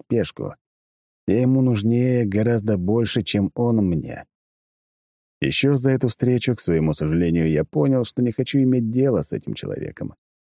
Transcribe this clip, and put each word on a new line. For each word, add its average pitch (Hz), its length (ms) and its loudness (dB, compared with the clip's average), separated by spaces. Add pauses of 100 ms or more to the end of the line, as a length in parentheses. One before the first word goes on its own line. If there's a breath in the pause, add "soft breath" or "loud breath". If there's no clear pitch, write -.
пешку. 95 500 -4 (720)
Я 98 120 2
ему 131 220 2
нужнее 120 640 2
гораздо 107 520 0
больше, 104 460 0
чем 98 320 0
он 120 220 0
мне. 87 480 -2 (1120)
Ещё - 360 2
за 131 160 2
эту 127 180 0
встречу, 123 480 0
к - 40 -12
своему 78 300 2
сожалению, 82 580 0
я 76 140 2
понял, 135 400 0
что - 180 -6
не 123 120 0
хочу 135 260 -2
иметь 127 320 2
дело 127 300 2
с - 100 -8
этим - 220 -8
человеком. - 600 -10 (380)